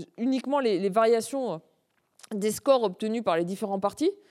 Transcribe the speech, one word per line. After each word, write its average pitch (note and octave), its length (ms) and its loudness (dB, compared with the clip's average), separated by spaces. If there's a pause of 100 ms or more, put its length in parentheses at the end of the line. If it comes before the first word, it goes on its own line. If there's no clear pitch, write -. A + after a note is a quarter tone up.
(180)
uniquement C4 400 0
les, A3 220 2
les G3 80 0
variations A3+ 720 0 (760)
des G#3 160 0
scores B3+ 320 2
obtenus A3 400 -2
par F3 140 2
les E3+ 80 0
différents G3 340 -6
partis, G3+ 320 0 (200)